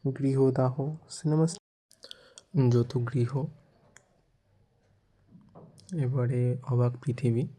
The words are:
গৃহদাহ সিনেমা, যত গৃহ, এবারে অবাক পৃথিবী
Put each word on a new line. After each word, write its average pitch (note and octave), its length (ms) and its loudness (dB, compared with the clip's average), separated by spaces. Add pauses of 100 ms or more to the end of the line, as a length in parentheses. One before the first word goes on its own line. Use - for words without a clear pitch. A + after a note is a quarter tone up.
(180)
গৃহদাহ C3+ 760 2 (140)
সিনেমা, D#3 360 2 (1200)
যত A#2+ 280 2
গৃহ, A#2+ 460 -2 (2500)
এবারে B2 640 0 (100)
অবাক B2 260 2 (100)
পৃথিবী B2 420 0 (140)